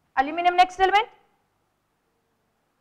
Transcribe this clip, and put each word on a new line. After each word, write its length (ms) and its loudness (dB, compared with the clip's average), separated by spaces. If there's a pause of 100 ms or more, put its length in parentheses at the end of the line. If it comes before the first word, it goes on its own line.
(160)
aluminum 400 -2
next 220 0
element, 300 0 (1700)